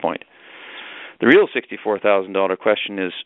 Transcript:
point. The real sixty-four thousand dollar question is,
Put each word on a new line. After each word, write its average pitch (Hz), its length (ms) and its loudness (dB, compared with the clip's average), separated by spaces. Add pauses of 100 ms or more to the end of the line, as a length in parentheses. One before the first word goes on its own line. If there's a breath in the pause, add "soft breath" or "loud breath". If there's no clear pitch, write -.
point. - 220 -4 (1000 loud breath)
The 113 60 0
real 180 260 6
sixty-four 107 480 -4
thousand 98 320 2
dollar 95 240 0
question 104 420 -2
is, 92 140 -4 (140)